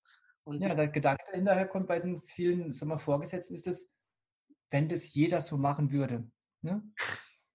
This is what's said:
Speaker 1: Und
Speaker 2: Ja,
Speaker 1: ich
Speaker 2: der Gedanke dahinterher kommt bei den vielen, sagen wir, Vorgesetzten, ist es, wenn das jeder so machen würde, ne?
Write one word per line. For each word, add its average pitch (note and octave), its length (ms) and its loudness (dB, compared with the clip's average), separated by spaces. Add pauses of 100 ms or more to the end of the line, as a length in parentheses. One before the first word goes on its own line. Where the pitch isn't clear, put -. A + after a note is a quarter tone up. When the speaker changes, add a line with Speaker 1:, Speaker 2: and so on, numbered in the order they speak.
(440)
Speaker 1:
Und D3 180 -4
Speaker 2:
Ja, G3 60 0
Speaker 1:
ich E3+ 60 0
Speaker 2:
der D3+ 140 4
Gedanke D3+ 380 2
dahinterher F#3+ 400 4
kommt F#3+ 220 -4
bei E3+ 100 2
den F3 220 -4
vielen, F3 540 0
sagen D3+ 160 -4
wir, D#3 80 -2
Vorgesetzten, - 560 -2
ist D#3+ 120 -10
es, - 240 -6 (800)
wenn D3+ 200 2
das - 240 -6
jeder E3 260 4
so D3+ 160 -6
machen C#3 340 2
würde, B2 400 -2 (300)
ne? G3 220 -4 (720)